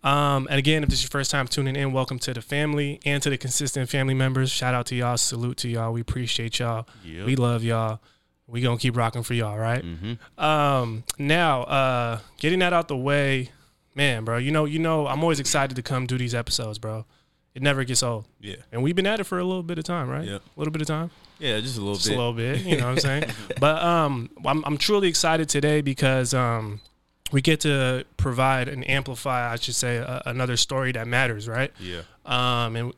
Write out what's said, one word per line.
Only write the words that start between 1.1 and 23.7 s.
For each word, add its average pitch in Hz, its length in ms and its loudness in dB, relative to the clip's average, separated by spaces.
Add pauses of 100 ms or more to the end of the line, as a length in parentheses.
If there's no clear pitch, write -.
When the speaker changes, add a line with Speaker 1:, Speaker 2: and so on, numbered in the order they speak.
Speaker 1:
first 139 200 -2
time 135 160 0
tuning 135 300 0
in, 139 160 0
welcome 131 260 -2
to 131 140 -4
the 117 80 -6
family 147 640 -2
and 143 180 2
to 147 60 0
the 135 80 0
consistent 131 520 -2
family 135 260 0
members. 131 360 2
Shout 127 220 0
out 123 140 0
to 127 80 -4
y'all. 123 200 0
Salute 120 420 0
to 120 120 -4
y'all. 113 240 -2
We 117 80 -2
appreciate 117 580 -4
y'all. 117 280 -4 (180)
Speaker 2:
Yep. 85 200 -10
Speaker 1:
We 131 120 2
love 120 260 2
y'all. 113 380 -2 (460)
We 120 120 -6
gonna 120 200 2
keep 120 180 0
rocking 117 260 0
for 123 120 -4
y'all, 107 220 0
right? 113 240 0
Speaker 2:
Mm-hmm. 90 640 -8
Speaker 1:
Um, 139 600 2 (140)
now, 147 460 4
uh, 127 560 2 (180)
getting 175 220 2
that 180 140 4
out 170 160 2
the 139 80 -2
way, 135 540 2 (440)
man, 131 300 2
bro, 117 120 0
you 131 140 0
know, 156 140 4
you 151 140 -2
know, 160 280 2
I'm 135 140 0
always 165 180 2
excited 139 360 0
to 127 80 -4
come 127 240 -2
do 127 100 0
these 123 180 -2
episodes, 113 440 -4
bro. 110 260 -8 (500)
It 127 60 -8
never 135 220 2
gets 123 200 0
old. 113 220 -4 (160)
Speaker 2:
Yeah. 101 140 -10 (160)
Speaker 1:
And 117 100 -2
we've 156 140 2
been 190 120 2
at 214 120 0
it 190 60 -4
for 185 120 -4
a 180 60 -2
little 185 200 -2
bit 170 140 -6
of 160 80 -8
time, 165 240 -4
right? 147 180 -4
Speaker 2:
Yep. 185 140 -8
Speaker 1:
A - 180 -20
little 151 120 -2
bit 156 100 -4
of 151 60 -2
time? 160 240 -4 (280)
Speaker 2:
Yeah, 120 200 0
just 120 180 -4
a 107 40 -4
little 101 140 0
Speaker 1:
Just 90 120 0
Speaker 2:
bit. 104 80 2
Speaker 1:
a - 20 0
little 120 160 0
bit, 120 280 -2
you 180 160 2
know 131 100 0
what 127 60 -2
I'm 131 60 0
saying? 139 260 0 (180)
Speaker 2:
<laughs> - 160 -6
Speaker 1:
But, 156 240 2